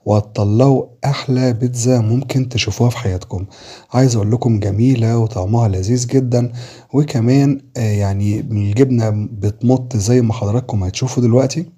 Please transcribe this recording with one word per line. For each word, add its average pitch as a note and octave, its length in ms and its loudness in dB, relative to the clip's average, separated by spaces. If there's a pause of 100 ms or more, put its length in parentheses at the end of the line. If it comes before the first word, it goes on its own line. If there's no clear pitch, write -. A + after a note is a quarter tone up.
وهتطلعوا G#2+ 800 2 (200)
أحلى B2+ 480 0
بيتزا B2 460 0
ممكن B2+ 500 -2
تشوفوها A#2+ 400 0
في - 80 -6
حياتكم. F#2 480 -6 (480)
عايز B2 220 4
أقول G#2 160 0
لكم A#2 280 0
جميلة A2+ 580 0
وطعمها A2 500 0
لذيذ G#2 400 -2
جدًا، A#2+ 440 0 (420)
وكمان، C#3 680 2 (160)
آه، A2 140 -2
يعني G2+ 480 0
الجبنة A2 720 0 (220)
بتمط A#2+ 640 -2
زي A#2 240 2
ما A2 120 0
حضراتكم G#2 500 -4
هتشوفوا A#2+ 400 -4
دلوقتي. C3 420 2 (120)